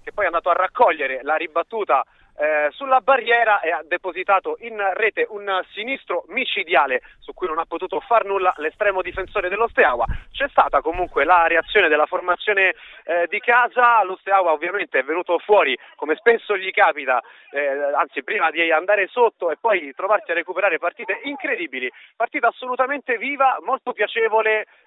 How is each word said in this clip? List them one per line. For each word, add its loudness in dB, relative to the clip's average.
che -14
poi -4
è 2
andato -2
a 4
raccogliere 0
la -2
ribattuta, -2
eh, 0
sulla 0
barriera 2
e -4
ha -4
depositato -2
in -12
rete -2
un -4
sinistro -8
micidiale -2
su -18
cui -8
non -6
ha -4
potuto -8
far 0
nulla 0
l'estremo -2
difensore -6
dello -2
Steaua. 2
C'è -4
stata 2
comunque -2
la 6
reazione 2
della 2
formazione, 0
eh, 0
di -6
casa. 4
Lo -4
Steaua 2
ovviamente -2
è 2
venuto -2
fuori, 4
come -4
spesso 2
gli -8
capita, 2
eh, -2
anzi -2
prima -2
di 0
andare 2
sotto 0
e -4
poi 0
trovarsi -2
a -2
recuperare -2
partite -6
incredibili. -8
Partita -2
assolutamente -4
viva, 0
molto -6
piacevole, 0